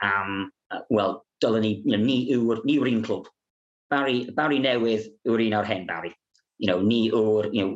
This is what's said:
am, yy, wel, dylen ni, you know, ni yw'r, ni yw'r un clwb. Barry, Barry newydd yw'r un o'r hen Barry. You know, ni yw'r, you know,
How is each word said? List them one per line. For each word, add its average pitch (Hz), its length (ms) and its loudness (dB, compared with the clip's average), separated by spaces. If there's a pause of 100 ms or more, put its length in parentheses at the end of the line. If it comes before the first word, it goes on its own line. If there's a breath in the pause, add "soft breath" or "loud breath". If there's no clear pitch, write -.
am, 98 460 -2 (240)
yy, 90 80 -10 (160)
wel, 98 200 0 (260)
dylen 113 200 2
ni, 107 100 0 (120)
you 110 100 2
know, 107 80 2
ni 127 140 2 (180)
yw'r, 113 320 0
ni 143 140 2
yw'r 123 100 0
un 113 160 0
clwb. - 240 -6 (640)
Barry, 135 300 0 (100)
Barry 147 240 0
newydd 117 460 2 (260)
yw'r 113 140 2
un 110 160 2
o'r 101 100 -2
hen 95 160 -4
Barry. 85 240 -8 (480)
You 101 140 0
know, 90 100 2
ni 110 320 2
yw'r, 107 400 2
you 101 80 0
know, 98 140 -2